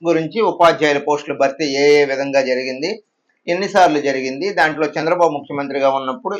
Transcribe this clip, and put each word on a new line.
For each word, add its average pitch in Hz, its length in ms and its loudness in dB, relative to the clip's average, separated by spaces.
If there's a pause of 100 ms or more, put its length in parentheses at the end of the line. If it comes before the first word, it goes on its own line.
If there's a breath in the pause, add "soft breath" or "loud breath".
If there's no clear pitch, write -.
గురించి, 160 340 0
ఉపాధ్యాయుల 165 580 2
పోస్టుల 147 380 -4
భర్తీ 135 280 0
ఏ 143 360 4
ఏ 143 40 4
విధంగా 135 360 -2
జరిగింది, 131 640 -4 (460)
ఎన్నిసార్లు 175 520 2
జరిగింది, 139 520 -4
దాంట్లో 156 340 0
చంద్రబాబు 165 440 0
ముఖ్యమంత్రిగా 139 600 -4
ఉన్నప్పుడు 135 500 -4